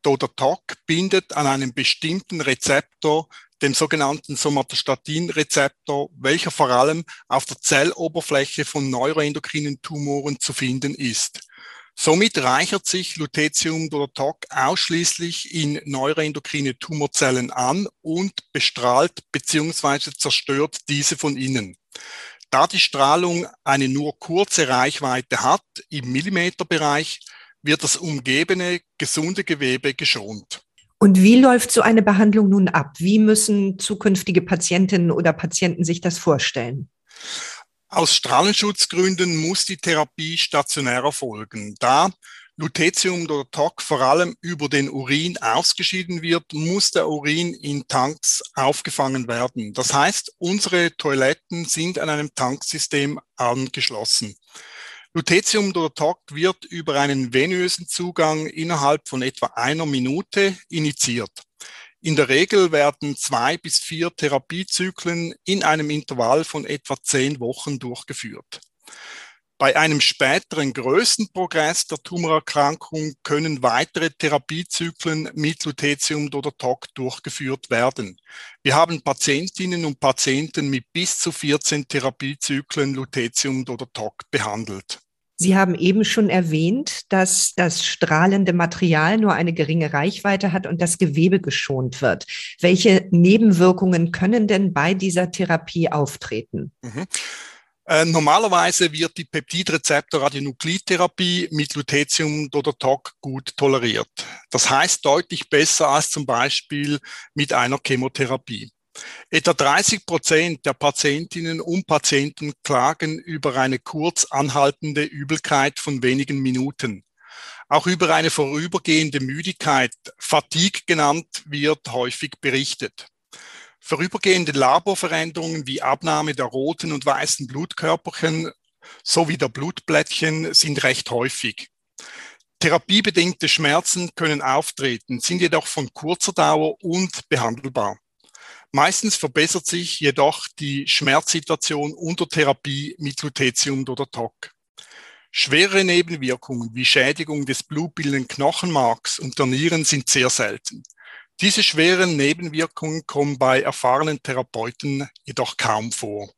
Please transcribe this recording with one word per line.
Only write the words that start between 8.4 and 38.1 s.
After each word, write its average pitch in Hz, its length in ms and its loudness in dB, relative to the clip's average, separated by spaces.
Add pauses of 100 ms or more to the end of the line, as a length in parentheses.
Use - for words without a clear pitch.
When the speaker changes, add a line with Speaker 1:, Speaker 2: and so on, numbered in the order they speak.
Speaker 1:
von 139 260 -4
neuroendokrinen 147 920 -4
Tumoren 143 580 -6
zu - 140 -6
finden 135 400 -4
ist. - 460 -6 (560)
Somit 185 420 2
reichert 147 480 0
sich - 300 -4
Lutetium 160 760 -2
DotaToc 143 600 -6
ausschließlich 170 1040 -2
in 147 300 -2
neuroendokrine 143 920 -2
Tumorzellen 139 720 -2
an 139 380 -2 (140)
und 175 320 -4 (200)
bestrahlt 127 800 0
beziehungsweise 151 840 -2
zerstört - 640 -2 (100)
diese 143 300 0
von 143 180 -2
innen. 127 420 -4 (720)
Da 135 160 6
die 202 100 -4
Strahlung 170 680 2 (160)
eine 139 260 2
nur 143 300 -4
kurze 170 480 0
Reichweite 127 760 0
hat, 139 220 4 (260)
im 123 220 -6
Millimeterbereich, 160 1080 -2 (420)
wird 147 200 0
das - 120 0
umgebene, 165 840 -2 (180)
gesunde 170 440 -2
Gewebe 135 520 -2
geschont. 107 680 -6 (380)
Speaker 2:
Und 196 220 8
wie 226 180 12
läuft 247 320 6
so - 100 4
eine 226 200 6
Behandlung 208 480 6
nun 196 200 6
ab? - 280 -2
Wie 196 220 4
müssen 208 580 4
zukünftige 190 640 2
Patientinnen 180 680 2
oder 170 200 4
Patienten 170 520 0
sich 170 180 -2
das 175 160 -2
vorstellen? 131 720 0 (1000)
Speaker 1:
Aus - 280 2